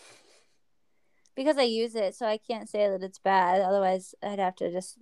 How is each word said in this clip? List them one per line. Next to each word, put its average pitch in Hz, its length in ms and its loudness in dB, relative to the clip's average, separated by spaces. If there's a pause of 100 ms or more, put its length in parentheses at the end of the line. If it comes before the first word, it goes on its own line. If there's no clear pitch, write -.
(1400)
because 269 200 0
I 277 60 2
use 226 320 0
it, 202 220 -2
so 240 100 -6
I 214 120 0
can't 220 300 -8
say 208 200 0
that 190 160 -2
it's 190 160 -14
bad. 190 400 4
Otherwise, 190 600 0
I'd 202 180 -6
have 185 160 -2
to 175 160 -4
just, 185 300 -8